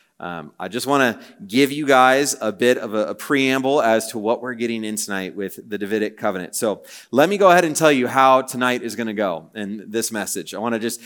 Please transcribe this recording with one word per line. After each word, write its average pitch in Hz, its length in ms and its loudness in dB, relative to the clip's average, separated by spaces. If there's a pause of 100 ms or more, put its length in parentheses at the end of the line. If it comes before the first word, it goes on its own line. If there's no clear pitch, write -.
(200)
um, 85 400 -12
I 92 80 -8
just 120 180 -6
wanna 131 320 2 (260)
give 127 280 2
you 147 120 -6
guys 131 560 4
a 107 120 -2
bit 120 260 2
of 107 160 -8
a, 107 120 -2
a 98 80 -8
preamble 135 680 0
as 113 260 2
to 120 100 -10
what 110 220 -2
we're 123 140 -8
getting 113 300 -4
in 107 100 -6
tonight 95 400 -6
with 95 240 -8 (100)
the 104 100 -8
Davidic 104 380 -4
covenant. 92 380 -6
So 104 300 -4 (260)
let 143 180 4
me 202 100 -2
go 190 120 6
ahead 175 140 6
and 156 100 -4
tell 156 160 4
you 127 160 2
how 131 360 6
tonight 123 400 -2
is 113 120 -10
gonna 110 200 -6
go 87 380 -4
in 104 360 -10
this 110 240 -4
message. 95 420 -6
I 92 40 -8
wanna 117 200 -2
just 113 280 -6